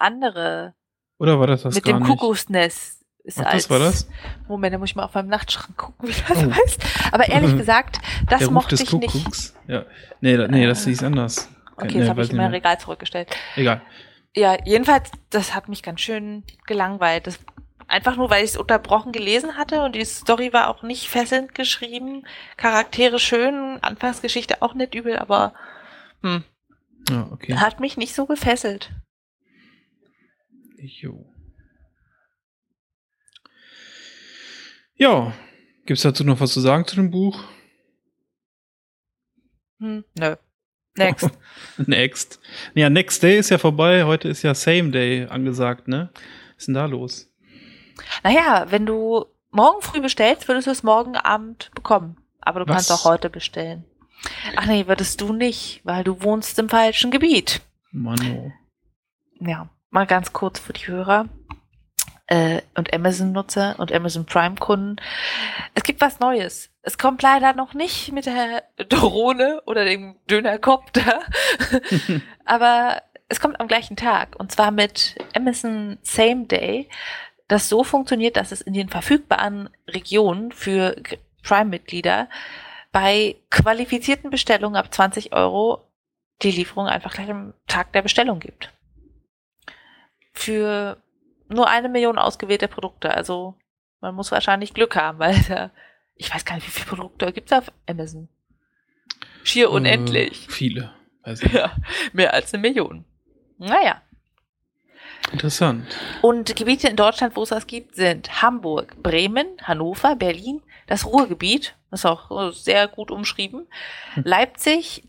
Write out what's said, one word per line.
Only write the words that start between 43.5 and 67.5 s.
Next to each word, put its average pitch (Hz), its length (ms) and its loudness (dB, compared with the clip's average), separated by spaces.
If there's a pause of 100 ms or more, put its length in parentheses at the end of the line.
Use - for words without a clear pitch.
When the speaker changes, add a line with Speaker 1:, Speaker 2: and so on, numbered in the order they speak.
Speaker 2:
vorbei. 165 460 4
Heute 156 240 0
ist 147 140 -6
ja 147 120 2
Same 170 360 2
Day 127 360 0
angesagt, 127 640 -2
ne? 151 260 -4
Was - 440 -20
ist - 100 -18
denn 135 60 0
da 139 120 -2
los? 123 460 -10 (880)
Speaker 1:
Naja, 240 480 4
wenn 208 160 2
du 220 380 -2 (260)
morgen 294 300 6
früh 311 200 -6
bestellst, 262 480 0
würdest 254 180 0
du 269 60 0
es 262 100 -6
morgen 233 340 2
Abend 220 580 -2
bekommen. 175 420 0 (240)
Aber 170 200 -2
du 180 80 -6
Speaker 2:
Was? 175 200 2
Speaker 1:
kannst 175 40 2
auch 170 180 2
heute 170 200 2
bestellen. 165 540 -10 (720)
Ach 196 100 0
nee, 208 200 2
würdest 190 360 0
du 208 100 -2
nicht, 233 520 -4
weil 180 200 -2
du 185 180 -2
wohnst 214 360 -2
im 220 100 0
falschen 226 420 4
Gebiet. 277 520 2 (300)
Speaker 2:
Mano. 123 600 -4 (840)
Speaker 1:
Ja, 165 320 -8 (200)
mal 190 160 2
ganz 185 260 0
kurz - 260 -4
für - 140 -14
die - 140 -14
Hörer, 196 420 0 (1000)
äh, 165 340 2 (140)
und 170 180 -4
Amazon-Nutzer 190 840 -2
und 175 140 -6
Amazon 165 320 -2
Prime-Kunden. 196 720 0 (800)
Es - 80 0
gibt - 180 -2
was 285 200 2
Neues. 247 500 -2 (120)
Es - 140 -8
kommt 262 260 0
leider 269 320 6